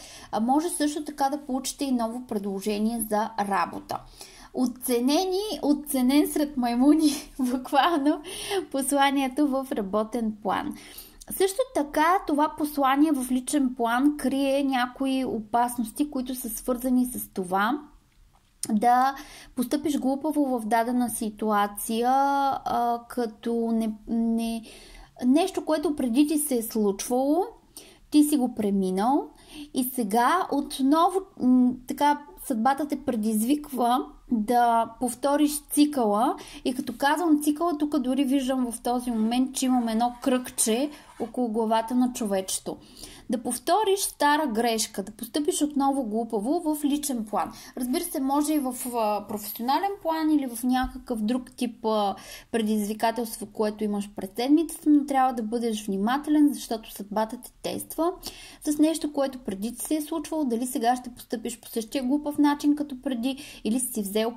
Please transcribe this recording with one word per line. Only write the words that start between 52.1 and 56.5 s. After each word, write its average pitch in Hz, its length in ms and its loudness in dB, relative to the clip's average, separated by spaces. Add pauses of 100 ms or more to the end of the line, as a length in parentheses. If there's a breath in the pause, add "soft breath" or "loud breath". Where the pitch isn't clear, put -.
предизвикателство, 220 960 -2
което 214 380 -4
имаш 202 320 -4
през 190 200 -8
седмицата, 302 540 2
но 294 160 6
трябва 262 260 4
да 233 100 -4
бъдеш 220 440 -2
внимателен, 277 640 4